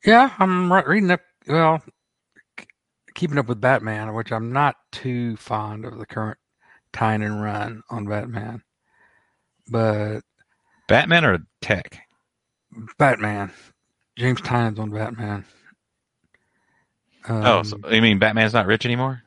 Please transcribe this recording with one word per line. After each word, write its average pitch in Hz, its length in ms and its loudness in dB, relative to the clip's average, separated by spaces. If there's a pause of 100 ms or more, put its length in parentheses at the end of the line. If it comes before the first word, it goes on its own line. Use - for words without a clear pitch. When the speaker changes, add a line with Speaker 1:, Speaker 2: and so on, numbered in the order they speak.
Speaker 1:
Yeah, 240 340 8
I'm 185 340 2
re-, 185 140 4
reading 190 240 2
up, 180 100 2 (280)
well, 160 340 2 (720)
k-, - 100 -20 (480)
keeping 151 240 -4
up 120 100 -2
with 117 120 -4
Batman, 110 540 0
which 113 160 -8
I'm 113 220 -6
not 139 240 0 (160)
too 120 460 -6
fond 107 460 -8
of 113 140 -14
the 110 80 -14
current 107 320 -8 (540)
Tynion 107 500 -2
run 104 480 -8
on 107 160 -8
Batman. 110 560 -8 (1040)
But 107 520 -2 (680)
Speaker 2:
Batman 156 380 4
or 95 140 2 (220)
Tech? - 400 -4 (960)
Speaker 1:
Batman. 104 540 -2 (680)
James 123 240 -2
Tynion's 117 380 -2
on 107 120 -8
Batman. 107 560 -8 (1800)
Speaker 2:
Oh, 110 360 4
so 104 180 -10
Speaker 1:
Um, - 100 -4
Speaker 2:
you 113 100 4
mean 107 180 6
Batman's 107 340 2
not 110 120 4
rich 110 180 0
anymore? 123 420 -4